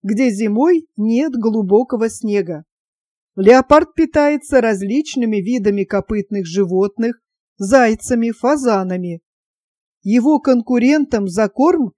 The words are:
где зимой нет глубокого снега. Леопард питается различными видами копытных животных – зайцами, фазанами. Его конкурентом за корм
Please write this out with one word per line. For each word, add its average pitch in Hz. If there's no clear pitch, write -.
где 220
зимой 233
нет 233
глубокого 226
снега. 190
Леопард 254
питается 294
различными 220
видами 202
копытных 202
животных – 196
зайцами, 233
фазанами. 190
Его 247
конкурентом 247
за 196
корм 294